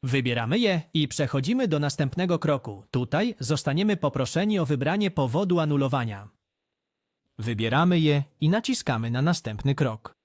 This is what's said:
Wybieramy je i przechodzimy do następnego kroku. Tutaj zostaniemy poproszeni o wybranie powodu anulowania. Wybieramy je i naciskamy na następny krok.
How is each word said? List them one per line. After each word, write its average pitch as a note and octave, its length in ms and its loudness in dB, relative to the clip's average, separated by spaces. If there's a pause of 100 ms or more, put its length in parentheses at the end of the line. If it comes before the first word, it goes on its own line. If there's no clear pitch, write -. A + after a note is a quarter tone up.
Wybieramy B2 560 0
je G3 240 2 (120)
i D3+ 140 2
przechodzimy D#3 600 0
do D#3 100 0
następnego D#3 600 0
kroku. B2 520 -2
Tutaj D#3+ 500 0
zostaniemy D#3 560 0
poproszeni E3 600 0
o D#3+ 80 0
wybranie D3+ 440 0
powodu E3+ 500 0
anulowania. C3 680 0 (1080)
Wybieramy A#2+ 640 2
je D3 220 4 (180)
i D#3 80 2
naciskamy D#3+ 600 0
na B2 120 0
następny C#3 520 0
krok. B2 400 -4 (100)